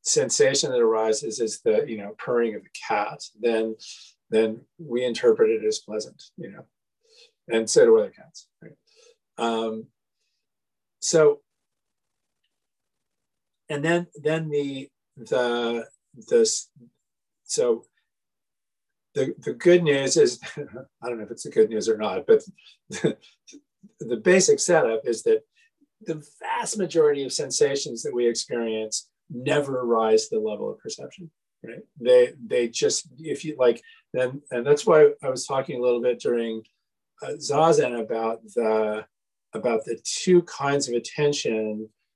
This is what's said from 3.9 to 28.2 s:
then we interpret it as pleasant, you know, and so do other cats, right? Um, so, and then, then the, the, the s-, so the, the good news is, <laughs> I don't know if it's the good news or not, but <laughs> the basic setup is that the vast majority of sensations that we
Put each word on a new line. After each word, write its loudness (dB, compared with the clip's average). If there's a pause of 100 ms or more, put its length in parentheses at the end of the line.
then 0 (160)
we -6
interpret 2
it 0
as -2
pleasant, -12 (140)
you -14
know, -20 (840)
and -2
so 8
do 8
other -2
cats, -20 (140)
right? -20 (640)
Um, -4 (1120)
so, 4 (2250)
and -6
then, 0
then -4
the, -4 (280)
the, -2 (420)
the 4
s-, 0 (760)
so -2 (1300)
the, -2
the -8
good 4
news 0
is, 2
<laughs> -16
I -16
don't -6
know -10
if -14
it's -16
the -14
good 4
news 0
or 2
not, -4
but 6 (480)
<laughs> -
the -8
basic 4
setup 2
is -4
that 2 (600)
the -10 (160)
vast -6
majority 2
of -8
sensations -2
that -8
we 2